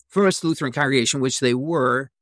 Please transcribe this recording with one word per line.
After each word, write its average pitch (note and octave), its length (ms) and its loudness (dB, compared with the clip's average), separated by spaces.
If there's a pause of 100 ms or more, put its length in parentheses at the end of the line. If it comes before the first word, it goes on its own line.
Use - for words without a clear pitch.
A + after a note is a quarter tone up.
first F#3+ 360 0
Lutheran D#3 260 -2
congregation, C3+ 500 0
which C3 200 -2
they B2 120 2
were, C3+ 580 0 (100)